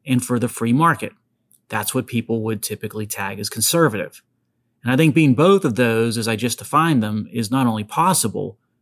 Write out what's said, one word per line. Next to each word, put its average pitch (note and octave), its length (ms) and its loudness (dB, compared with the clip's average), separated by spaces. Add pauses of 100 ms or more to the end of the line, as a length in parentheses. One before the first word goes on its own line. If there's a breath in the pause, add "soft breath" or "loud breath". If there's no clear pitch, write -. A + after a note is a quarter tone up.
and B2 200 0
for B2 140 -2
the A#2 100 -2
free A#2 240 -2
market. D3+ 400 2 (560)
That's G#2 260 -4
what B2 120 -2
people A2+ 360 -4
would A2 200 -6
typically G#2+ 440 -8
tag G2 340 -8
as G#2 80 -6
conservative. A2+ 760 0 (600)
And A#2+ 100 -2
I C3 40 2
think D3+ 180 4
being D3+ 200 6
both F#3 300 4
of B2 100 0
those, A2+ 420 2
as A2+ 120 -4
I A2 80 0
just A#2 240 -4
defined D3 420 2
them, G#2+ 300 -4
is A2+ 180 -4
not C3 160 2
only A2 160 0
possible, G#2 760 -2 (240)